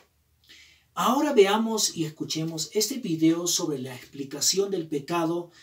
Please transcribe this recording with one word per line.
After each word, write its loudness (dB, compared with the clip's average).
Ahora 4
veamos 2
y -2
escuchemos -6
este 0
video 2
sobre -2
la -8
explicación -2
del -2
pecado -2